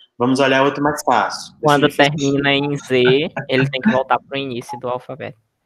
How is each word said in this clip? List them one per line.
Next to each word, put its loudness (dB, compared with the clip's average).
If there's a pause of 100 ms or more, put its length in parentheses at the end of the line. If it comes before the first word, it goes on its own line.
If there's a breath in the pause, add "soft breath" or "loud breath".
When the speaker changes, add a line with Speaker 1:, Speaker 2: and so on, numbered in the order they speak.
(180 soft breath)
Speaker 1:
Vamos 2
olhar 4
outro 0
mais -2
fácil. -2
Deixa -10
Speaker 2:
Quando 4
Speaker 1:
eu 4
ver 2
se 4
Speaker 2:
termina 0
em 0
Z, -4 (540)
ele 0
tem -6
que 2
voltar 0
pro -10
início -8
do -8
alfabeto. -10 (280)